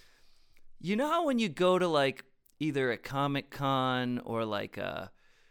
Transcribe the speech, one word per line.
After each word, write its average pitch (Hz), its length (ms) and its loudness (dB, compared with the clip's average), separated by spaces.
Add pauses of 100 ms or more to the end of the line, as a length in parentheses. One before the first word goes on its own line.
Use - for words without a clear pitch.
(800)
you 180 160 0
know 262 140 2
how 339 160 2
when 262 140 2
you 220 100 2
go 180 300 4
to, 180 80 2
like, 139 360 2 (360)
either 139 320 0
a 107 60 -2
Comic-Con 135 1300 -2
or, 113 200 -2
like, 104 320 -6
a, 95 340 -8 (400)